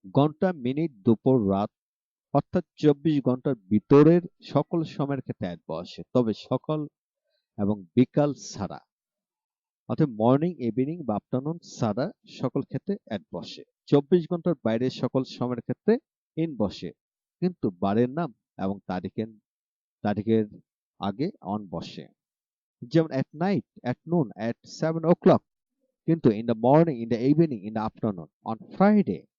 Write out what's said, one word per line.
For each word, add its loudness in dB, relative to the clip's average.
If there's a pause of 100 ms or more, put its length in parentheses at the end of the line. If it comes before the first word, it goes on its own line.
(180)
ঘন্টা, 2 (160)
মিনিট, -2 (140)
দুপুর, 4 (140)
রাত, -2 (680)
অর্থাৎ -4 (160)
চব্বিশ 4 (100)
ঘন্টার -2 (160)
ভিতরের 6 (280)
সকল 0 (160)
সময়ের -4
ক্ষেত্রে -8
at -16 (100)
বসে, -10 (140)
তবে 2 (160)
সকাল -4 (840)
এবং 0 (200)
বিকাল 2 (220)
ছাড়া। -10 (1120)
অর্থাৎ 0 (120)
মর্নিং, 4 (180)
ইভিনিং -2 (100)
বা -2
আফটারনুন -6 (200)
ছাড়া -2 (340)
সকল -4
ক্ষেত্রে -6 (220)
at -10 (120)
বসে। -12 (280)
চব্বিশ 4
ঘন্টার -2 (100)
বাইরে 0 (140)
সকল -2 (140)
সময়ের -6
ক্ষেত্রে -2 (500)
in -4 (100)
বসে, -6 (500)
কিন্তু -4 (160)
বারের 2 (100)
নাম -6 (340)
এবং -4 (140)
তারিখের, -6 (760)
তারিখের 0 (640)
আগে -4 (260)
on -6 (120)
বসে। -12 (880)
যেমন, 2 (100)
at -6 (140)
night, -2 (240)
at -8 (120)
noon, 0 (200)
at -6 (220)
seven -4 (100)
o'clock, 4 (640)
কিন্তু 2 (120)
in -8
the 0
morning, 4
in -8
the -2
evening, 2
in -10
the -4
afternoon, -6 (200)
on -8 (180)
Friday। 2 (180)